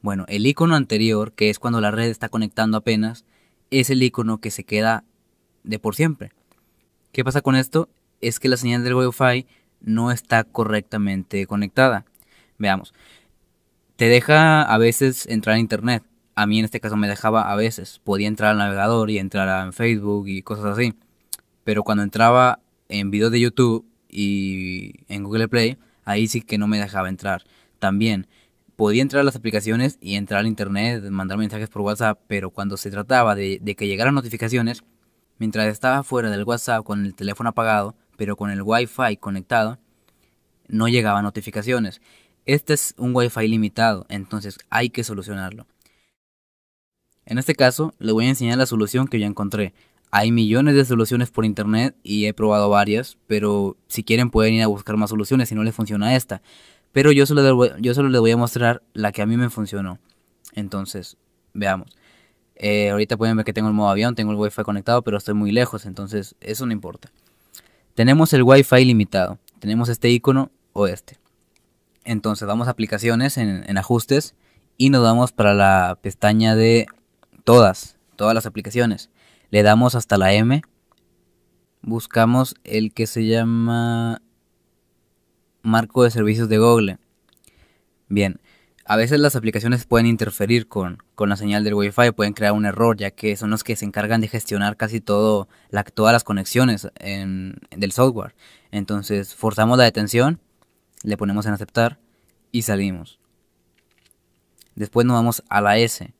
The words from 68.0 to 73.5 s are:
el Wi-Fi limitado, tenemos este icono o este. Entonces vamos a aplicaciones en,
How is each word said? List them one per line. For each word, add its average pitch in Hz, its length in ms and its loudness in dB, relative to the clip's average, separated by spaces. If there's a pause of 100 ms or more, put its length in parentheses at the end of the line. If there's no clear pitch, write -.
el 131 80 6
Wi-Fi 131 440 8
limitado, 98 520 2 (220)
tenemos 117 300 -2
este 120 200 0
icono 131 420 2 (220)
o 101 140 0
este. - 320 -10 (840)
Entonces 107 440 -4
vamos 117 200 -2
a 127 40 -2
aplicaciones 117 640 -2
en, 101 300 -2